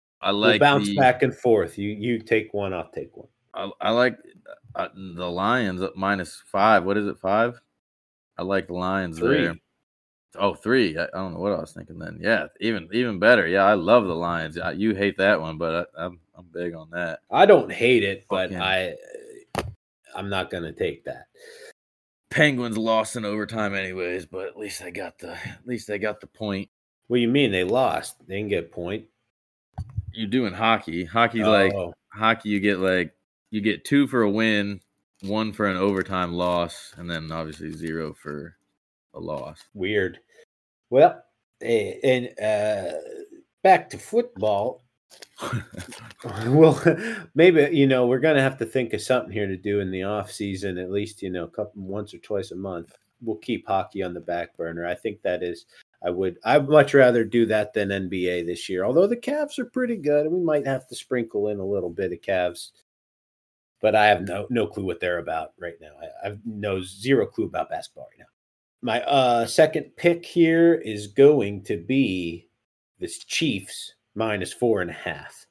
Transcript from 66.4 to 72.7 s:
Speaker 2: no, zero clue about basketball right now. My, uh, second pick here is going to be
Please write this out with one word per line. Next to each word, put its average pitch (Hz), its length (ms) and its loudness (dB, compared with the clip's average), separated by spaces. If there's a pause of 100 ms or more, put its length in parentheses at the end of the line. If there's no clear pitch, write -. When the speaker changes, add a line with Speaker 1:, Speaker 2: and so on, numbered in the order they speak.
Speaker 2:
no, 101 340 -4
zero 101 460 0
clue - 180 -6
about 80 240 -6
basketball - 420 -12
right - 100 -20
now. - 40 -20 (560)
My, 120 220 -2
uh, 123 440 2
second 156 500 2
pick 170 280 2
here 165 500 6
is 104 320 -6
going 110 580 4
to - 120 -4
be 92 720 -2 (500)